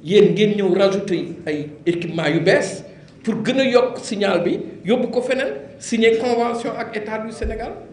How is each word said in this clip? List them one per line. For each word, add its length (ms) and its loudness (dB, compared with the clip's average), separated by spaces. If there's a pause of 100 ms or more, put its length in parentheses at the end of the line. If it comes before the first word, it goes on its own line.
yéen 300 6
ngeen 220 4
ñëw 220 2
rajouter 580 0 (100)
ay 220 -4 (180)
équipement 420 -2
yu 120 2
bees 440 2 (400)
pour 200 -2
gën 160 0
a 60 4
yokk 380 2
signal 400 0
bi, 160 0 (260)
yóbbu 240 2
ko 120 -2
feneen, 340 -2 (240)
signer 400 2
convention 580 -2
ak 180 -8
État 220 -6
du 140 -8
Sénégal 400 -6 (220)